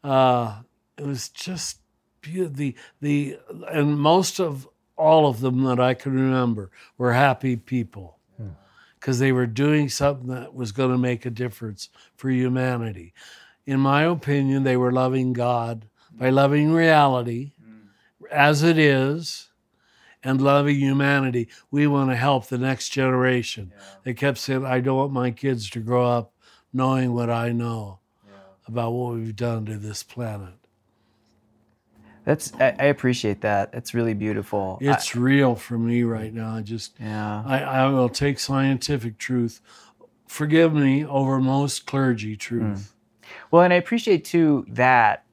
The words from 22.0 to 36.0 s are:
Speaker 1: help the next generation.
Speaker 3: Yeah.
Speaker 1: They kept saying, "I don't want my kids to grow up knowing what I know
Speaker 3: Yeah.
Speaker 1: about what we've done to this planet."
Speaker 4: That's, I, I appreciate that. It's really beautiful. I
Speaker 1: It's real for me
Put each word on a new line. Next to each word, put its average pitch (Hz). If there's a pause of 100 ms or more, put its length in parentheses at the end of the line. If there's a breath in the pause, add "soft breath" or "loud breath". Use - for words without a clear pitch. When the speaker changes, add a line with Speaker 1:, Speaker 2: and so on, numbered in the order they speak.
Speaker 1:
help 131
the 123
next 131
generation. 127
Speaker 3:
Yeah. - (200 loud breath)
Speaker 1:
They 127
kept 139
saying, 131
"I 127
don't 131
want 139
my 123
kids 117
to 120
grow 123
up 120 (400 soft breath)
knowing 131
what 120
I 117
know 113 (300 soft breath)
Speaker 3:
Yeah. - (340 soft breath)
Speaker 1:
about 117
what 120
we've 113
done 117
to 110
this 104
planet." 104 (1700 soft breath)
Speaker 4:
That's, -
I, 131
I 139
appreciate 123
that. 104
It's 123
really 117
beautiful. 104
I 135
Speaker 1:
It's -
real 131
for 117
me 120